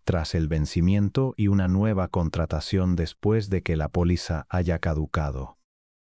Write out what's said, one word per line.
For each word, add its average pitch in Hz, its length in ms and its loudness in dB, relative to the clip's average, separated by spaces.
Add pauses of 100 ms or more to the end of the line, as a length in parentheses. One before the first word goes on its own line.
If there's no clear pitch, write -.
tras 85 300 -2
el 80 140 0
vencimiento 95 920 2
y 104 100 2
una 98 200 4
nueva 95 400 2
contratación 85 840 0
después 101 540 -2
de 92 140 -2
que 82 140 -2
la 76 120 -2
póliza 85 640 0
haya 87 300 0
caducado. 76 760 -4 (520)